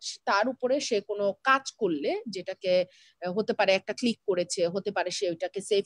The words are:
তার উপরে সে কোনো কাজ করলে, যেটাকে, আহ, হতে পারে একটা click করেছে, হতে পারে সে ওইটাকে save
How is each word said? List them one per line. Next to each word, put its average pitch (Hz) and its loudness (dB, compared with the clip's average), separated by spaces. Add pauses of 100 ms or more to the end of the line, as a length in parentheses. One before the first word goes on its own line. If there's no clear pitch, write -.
(260)
তার 220 4
উপরে 254 0
সে 226 0
কোনো 202 -2 (100)
কাজ 269 2
করলে, 208 -2
যেটাকে, 185 0 (400)
আহ, 180 -2
হতে 214 0
পারে 190 4
একটা 190 0
click 233 -2
করেছে, 180 0
হতে 190 -4
পারে 175 -2
সে - -2
ওইটাকে 175 -6
save 196 0